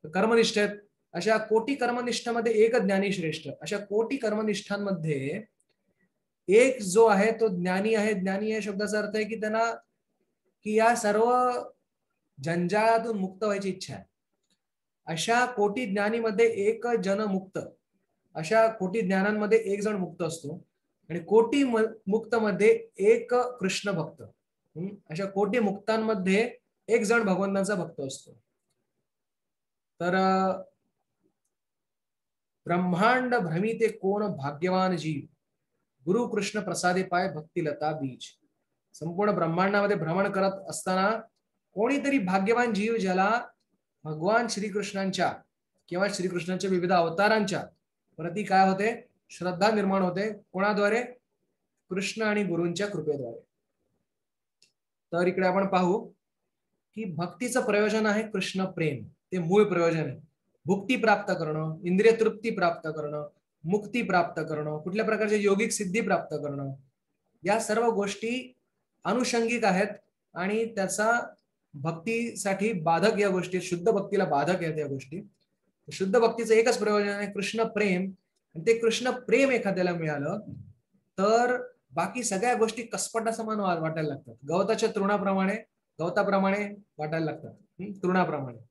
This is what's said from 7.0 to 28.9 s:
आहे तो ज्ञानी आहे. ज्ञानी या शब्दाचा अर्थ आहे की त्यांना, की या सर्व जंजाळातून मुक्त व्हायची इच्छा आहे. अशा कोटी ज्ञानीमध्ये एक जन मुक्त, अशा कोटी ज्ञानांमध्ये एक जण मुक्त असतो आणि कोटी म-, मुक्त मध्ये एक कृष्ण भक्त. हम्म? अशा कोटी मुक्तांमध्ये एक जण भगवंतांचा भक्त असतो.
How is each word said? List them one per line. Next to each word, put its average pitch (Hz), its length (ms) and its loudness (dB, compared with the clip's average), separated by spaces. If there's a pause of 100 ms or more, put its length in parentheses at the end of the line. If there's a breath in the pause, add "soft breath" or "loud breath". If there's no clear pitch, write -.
आहे 214 260 6
तो 226 160 0
ज्ञानी 185 460 0
आहे. 214 200 2
ज्ञानी 196 360 -2
या 220 120 -2
शब्दाचा 208 360 -2
अर्थ 208 160 -4
आहे 214 100 0
की 214 160 -8
त्यांना, 220 320 0 (920)
की 214 100 -2
या 226 220 6
सर्व 233 540 4 (920)
जंजाळातून 208 760 2
मुक्त 190 260 -6
व्हायची 196 240 -2
इच्छा 175 260 -8
आहे. 95 100 -14 (1000)
अशा 226 380 0
कोटी 214 420 -2
ज्ञानीमध्ये 214 600 0
एक 220 400 0
जन 202 340 0
मुक्त, 190 380 -4 (760)
अशा 214 320 4
कोटी 220 340 -2
ज्ञानांमध्ये 208 580 2
एक 202 240 -2
जण 214 140 -2
मुक्त 180 260 -6
असतो 156 440 -8 (440)
आणि 170 80 -6
कोटी 226 460 4
म-, 220 280 2 (140)
मुक्त 220 280 -2
मध्ये 214 540 4 (100)
एक 226 360 4
कृष्ण 202 560 -2
भक्त. 160 320 -4 (540)
हम्म? 180 120 -8 (220)
अशा 170 140 -6
कोटी 196 340 0
मुक्तांमध्ये 214 960 0 (340)
एक 233 140 4
जण 226 200 2
भगवंतांचा 196 520 0
भक्त 160 260 -6
असतो. - 320 -10 (1700)